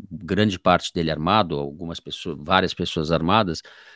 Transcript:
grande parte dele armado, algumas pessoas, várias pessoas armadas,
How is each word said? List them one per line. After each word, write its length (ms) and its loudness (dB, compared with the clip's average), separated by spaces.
grande 480 0
parte 340 2
dele 180 0
armado, 480 2
algumas 400 -8
pessoas, 420 -10
várias 320 2
pessoas 380 -2
armadas, 500 2